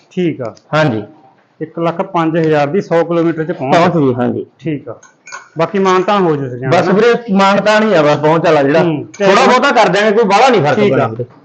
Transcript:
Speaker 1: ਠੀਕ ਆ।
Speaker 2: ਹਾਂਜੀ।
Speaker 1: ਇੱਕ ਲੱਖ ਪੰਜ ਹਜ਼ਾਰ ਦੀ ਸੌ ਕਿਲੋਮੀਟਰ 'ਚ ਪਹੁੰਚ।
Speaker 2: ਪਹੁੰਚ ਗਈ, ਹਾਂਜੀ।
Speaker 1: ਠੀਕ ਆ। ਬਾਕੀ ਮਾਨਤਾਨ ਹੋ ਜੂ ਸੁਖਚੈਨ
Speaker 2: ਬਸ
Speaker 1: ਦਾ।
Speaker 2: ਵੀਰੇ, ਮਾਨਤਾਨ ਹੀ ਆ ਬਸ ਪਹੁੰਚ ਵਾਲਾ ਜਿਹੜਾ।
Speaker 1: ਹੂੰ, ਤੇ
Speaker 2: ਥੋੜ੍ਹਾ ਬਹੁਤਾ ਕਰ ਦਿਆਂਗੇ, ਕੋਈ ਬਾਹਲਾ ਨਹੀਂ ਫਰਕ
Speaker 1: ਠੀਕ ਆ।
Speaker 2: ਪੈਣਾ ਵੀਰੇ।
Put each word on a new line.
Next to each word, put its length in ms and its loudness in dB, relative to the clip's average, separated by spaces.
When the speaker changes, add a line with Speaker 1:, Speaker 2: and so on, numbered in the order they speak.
Speaker 1:
ਠੀਕ 300 -4
ਆ। 140 -10
Speaker 2:
ਹਾਂਜੀ। 280 0
Speaker 1:
ਇੱਕ 180 -10
ਲੱਖ 240 -4
ਪੰਜ 360 -2
ਹਜ਼ਾਰ 280 0
ਦੀ 140 -2
ਸੌ 240 0
ਕਿਲੋਮੀਟਰ 400 -2
'ਚ 80 -6
ਪਹੁੰਚ। 240 -2
Speaker 2:
ਪਹੁੰਚ 200 2
ਗਈ, 180 2
ਹਾਂਜੀ। 320 -4
Speaker 1:
ਠੀਕ 300 -10
ਆ। 100 -16
ਬਾਕੀ 200 -2
ਮਾਨਤਾਨ 440 0
ਹੋ 140 0
ਜੂ 140 -8
ਸੁਖਚੈਨ 200 -6
Speaker 2:
ਬਸ 160 2
Speaker 1:
ਦਾ। 60 0
Speaker 2:
ਵੀਰੇ, 420 0
ਮਾਨਤਾਨ 480 2
ਹੀ 120 0
ਆ 80 2
ਬਸ 140 2
ਪਹੁੰਚ 280 0
ਵਾਲਾ 180 2
ਜਿਹੜਾ। 200 2
Speaker 1:
ਹੂੰ, 240 -2
ਤੇ 80 0
Speaker 2:
ਥੋੜ੍ਹਾ 200 4
ਬਹੁਤਾ 240 2
ਕਰ 180 2
ਦਿਆਂਗੇ, 280 0
ਕੋਈ 80 4
ਬਾਹਲਾ 240 2
ਨਹੀਂ 140 2
ਫਰਕ 140 0
Speaker 1:
ਠੀਕ 160 2
ਆ। 40 0
Speaker 2:
ਪੈਣਾ 120 0
ਵੀਰੇ। 160 -8